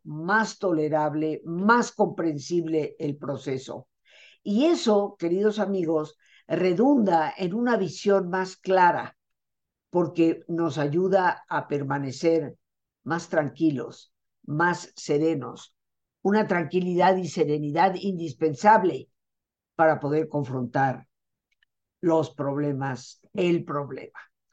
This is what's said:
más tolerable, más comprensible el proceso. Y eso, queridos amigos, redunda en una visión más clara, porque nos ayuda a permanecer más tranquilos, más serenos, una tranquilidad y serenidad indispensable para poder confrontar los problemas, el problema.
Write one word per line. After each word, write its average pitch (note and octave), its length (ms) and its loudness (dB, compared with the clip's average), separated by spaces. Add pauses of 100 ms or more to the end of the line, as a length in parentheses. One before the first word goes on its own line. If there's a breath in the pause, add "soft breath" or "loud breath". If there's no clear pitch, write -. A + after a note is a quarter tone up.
más E3+ 520 -2
tolerable, D#3 840 -2
más G#3 480 2
comprensible D#3+ 1040 -2
el C#3+ 200 -6
proceso. C3 720 -8 (520 soft breath)
Y A3+ 260 2
eso, G#3 520 2
queridos G3+ 400 0
amigos, E3 580 -2 (300 soft breath)
redunda F#3 920 2
en F3+ 160 -2
una A#3+ 220 0
visión F#3+ 540 0
más F#3 260 -4
clara, F3 600 2 (720)
porque E3+ 580 2
nos E3 300 -2
ayuda F3 720 2
a D3+ 180 -4
permanecer C#3+ 880 -2 (480)
más E3 240 -4
tranquilos, D3 840 -2 (320)
más E3 500 -2
serenos, D3 800 -2 (460)
una G3+ 260 2
tranquilidad F3+ 720 2
y F3+ 100 -4
serenidad D3+ 680 0
indispensable F3+ 1120 0 (720)
para D#3 220 4
poder D3+ 260 -2
confrontar C3 800 -4 (920)
los D#3+ 300 2
problemas, C#3 920 -6 (100)
el F3 320 0
problema. C#3 560 -10 (340)